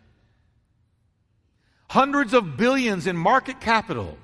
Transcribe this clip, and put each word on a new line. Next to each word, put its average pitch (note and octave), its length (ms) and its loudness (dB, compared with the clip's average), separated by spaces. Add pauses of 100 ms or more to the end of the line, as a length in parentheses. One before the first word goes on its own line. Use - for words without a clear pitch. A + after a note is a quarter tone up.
(1900)
Hundreds C4+ 460 0
of F3 200 0
billions A3+ 520 0
in F3+ 100 -2
market B3 420 0
capital C3+ 640 -2